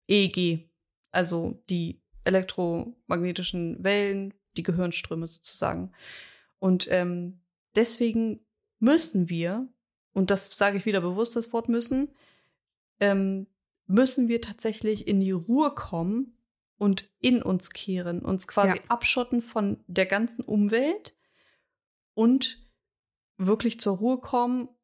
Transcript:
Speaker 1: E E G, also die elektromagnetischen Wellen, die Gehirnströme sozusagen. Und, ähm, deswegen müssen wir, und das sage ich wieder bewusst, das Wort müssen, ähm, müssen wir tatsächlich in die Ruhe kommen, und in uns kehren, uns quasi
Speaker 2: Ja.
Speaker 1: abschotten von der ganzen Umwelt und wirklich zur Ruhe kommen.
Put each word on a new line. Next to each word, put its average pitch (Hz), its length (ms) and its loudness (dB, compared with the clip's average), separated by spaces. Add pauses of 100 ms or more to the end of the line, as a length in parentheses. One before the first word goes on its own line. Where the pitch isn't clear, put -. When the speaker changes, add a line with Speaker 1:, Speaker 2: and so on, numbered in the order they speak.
Speaker 1:
E 196 180 6
E - 40 4
G, 170 400 -2 (420)
also 170 580 -2
die 170 320 -4 (240)
elektromagnetischen 180 1600 -2
Wellen, 196 500 0 (240)
die 170 60 -4
Gehirnströme 170 640 -2
sozusagen. - 640 -6 (680)
Und, 185 300 2
ähm, 175 520 -2 (340)
deswegen 226 640 0 (400)
müssen 220 500 4
wir, 180 380 -4 (460)
und 190 180 2
das 196 260 0
sage - 200 2
ich 190 80 -6
wieder 196 160 0
bewusst, 190 340 -2
das 226 180 -4
Wort 233 160 -4
müssen, 262 400 -2 (880)
ähm, 196 460 0 (420)
müssen 247 400 4
wir 233 140 0
tatsächlich 214 640 -4
in 202 120 2
die 190 120 0
Ruhe 240 440 2
kommen, 190 600 -4 (420)
und 196 320 0 (100)
in 247 220 4
uns - 280 0
kehren, 175 520 -6
uns 190 260 -2
quasi 196 300 4
Speaker 2:
Ja. - 120 -14
Speaker 1:
abschotten 240 520 0
von 208 460 -2
der 185 180 0
ganzen 208 380 -2
Umwelt 226 720 0 (1000)
und 240 480 2 (760)
wirklich 220 420 2
zur 196 180 0
Ruhe 247 220 0
kommen. 247 500 -2 (140)